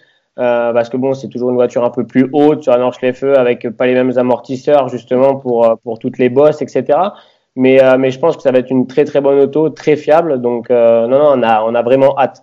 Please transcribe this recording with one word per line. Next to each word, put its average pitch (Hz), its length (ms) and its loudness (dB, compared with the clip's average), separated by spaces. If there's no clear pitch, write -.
euh, 120 340 -2
parce 117 180 -2
que 131 80 -6
bon, 135 160 -2
c'est 131 140 -14
toujours 120 200 -6
une 123 80 -2
voiture 123 260 -2
un 120 80 -2
peu 120 160 -6
plus 131 260 0
haute 147 300 2
sur 127 100 0
la 123 60 2
Nordschleife, 127 460 -4
avec 127 460 0
pas 127 160 -4
les 127 80 0
mêmes 127 220 0
amortisseurs 127 720 -2
justement 127 480 -2
pour, 123 280 -2
euh, 113 180 2
pour 113 160 -10
toutes - 200 -10
les 123 100 2
bosses, 147 320 2
et 131 80 -8
cetera. 147 460 -2
Mais, 131 280 4
euh, 131 160 4
mais 131 120 0
je 127 80 -10
pense 160 200 -2
que - 40 -20
ça 139 80 0
va 127 100 2
être 123 100 -8
une 127 160 0
très, 143 180 -2
très 147 160 -2
bonne 139 180 2
auto, 139 300 0
très 147 280 -2
fiable. 151 440 0
Donc, 120 300 -4
euh, 117 360 2
non, 131 120 2
non, 147 160 4
on 127 80 0
a, 113 200 2
on 113 120 -2
a 120 80 0
vraiment 135 360 2
hâte. 127 240 -2